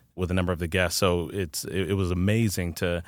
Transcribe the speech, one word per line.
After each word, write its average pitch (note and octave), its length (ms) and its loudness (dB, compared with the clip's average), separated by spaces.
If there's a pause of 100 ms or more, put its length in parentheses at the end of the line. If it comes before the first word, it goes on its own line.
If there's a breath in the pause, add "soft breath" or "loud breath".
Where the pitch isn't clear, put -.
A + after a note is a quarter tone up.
(160)
with F2 160 -2
a - 20 2
number F2+ 180 2
of E2 80 -2
the F2 80 -2
guests. F2 300 0
So F2 360 2
it's, F2+ 320 -6
it, F2+ 260 -2
it - 20 2
was F#2+ 180 0
amazing F#2 640 2
to F2 320 -2